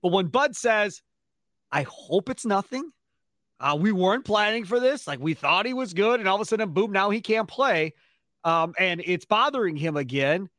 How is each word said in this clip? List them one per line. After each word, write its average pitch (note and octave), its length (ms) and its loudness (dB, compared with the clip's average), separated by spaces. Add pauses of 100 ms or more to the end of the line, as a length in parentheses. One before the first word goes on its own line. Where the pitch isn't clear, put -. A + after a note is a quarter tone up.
But F3+ 100 0
when F#3 160 2
Bud B3+ 300 0
says, G#3 440 0 (720)
"I C#3+ 140 -2
hope F3+ 400 -4
it's - 160 -8
nothing. B3+ 460 -2 (680)
Uh, C#3 200 0
we G3+ 120 2
weren't F#3+ 340 2
planning G#3+ 380 0
for G#3+ 160 0
this. B3+ 280 0
Like, C#3 120 -8
we D#3 140 -2
thought E3+ 320 2
he B3+ 80 -4
was B3 220 -6
good, A3 240 2
and G3 100 -2
all F#3+ 60 2
of G#3 60 -2
a A3 40 -4
sudden, G#3+ 240 -2
boom, G3 220 0
now G3 180 2
he G#3+ 100 0
can't A3 280 -2
play. F3 480 0 (480)
Um, E3 340 2
and F3 260 0
it's F3 220 -2
bothering A3+ 500 0
him D3+ 220 -2
again." C#3 600 0